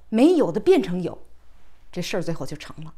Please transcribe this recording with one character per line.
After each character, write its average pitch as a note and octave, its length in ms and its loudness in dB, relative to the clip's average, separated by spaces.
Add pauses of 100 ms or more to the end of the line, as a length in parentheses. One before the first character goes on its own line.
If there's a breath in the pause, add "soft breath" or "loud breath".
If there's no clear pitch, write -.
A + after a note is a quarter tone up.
(100)
没 C4+ 240 6
有 G#3 180 2
的 G#3 80 -4
变 F4 220 4
成 F3+ 200 -2
有？” - 240 -8 (640)
这 - 100 -6
事 F3+ 160 -4
儿 F3+ 60 0
最 E3 100 -2
后 D3 140 -4
就 D3 100 -8
成 - 280 -14
了。 D#3 140 -14